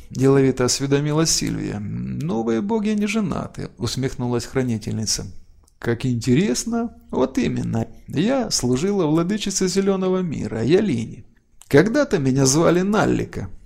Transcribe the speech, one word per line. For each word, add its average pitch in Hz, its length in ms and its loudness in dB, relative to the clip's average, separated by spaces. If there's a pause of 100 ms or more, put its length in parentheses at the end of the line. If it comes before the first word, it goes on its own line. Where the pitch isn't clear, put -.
(100)
деловито 131 560 4
осведомилась 147 640 0
Сильвия. 104 480 -2
"Новые 131 840 -4
боги 214 300 -2
не 208 160 0
женаты", — - 720 -4
усмехнулась 123 680 -4
хранительница. 110 800 -4 (540)
"Как 120 260 -2
интересно. 202 880 0 (160)
Вот 254 280 0
именно! 117 480 -2 (200)
Я 233 440 -2
служила 156 560 0
владычице 185 600 0
Зелёного 190 520 0
мира, 113 440 -4
Ялине". 143 640 0 (460)
Когда-то 214 480 4
меня 135 280 4
звали 165 340 4
Наллика. 123 680 0 (180)